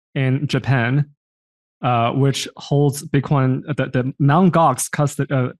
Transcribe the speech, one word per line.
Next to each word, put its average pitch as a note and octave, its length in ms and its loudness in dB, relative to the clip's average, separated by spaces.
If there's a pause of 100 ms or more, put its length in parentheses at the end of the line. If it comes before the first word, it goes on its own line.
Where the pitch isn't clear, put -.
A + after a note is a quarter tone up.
(140)
in C3+ 320 0
Japan, C3 640 0 (720)
uh, A#2+ 300 0
which C3+ 360 0 (100)
holds C#3+ 440 0
Bitcoin, C3+ 640 0
the, C3 220 -4
the C3 320 -2
Mt. D3+ 340 4
Gox D#3 340 2
custo-, C#3+ 440 -4
uh, C3 280 -2